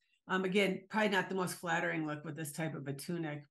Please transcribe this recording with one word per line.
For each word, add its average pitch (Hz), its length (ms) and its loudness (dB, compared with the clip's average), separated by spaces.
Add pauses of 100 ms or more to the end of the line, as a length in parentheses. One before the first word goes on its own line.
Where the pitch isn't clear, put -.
(280)
Um, 190 160 2
again, 190 460 2
probably 214 180 4
not 190 220 4
the 190 40 -2
most 180 200 0
flattering 165 520 0
look 151 160 -4
with 151 140 -8
this 160 160 -6
type 160 220 -2
of 139 120 -8
a 139 60 -2
tunic, 151 580 -4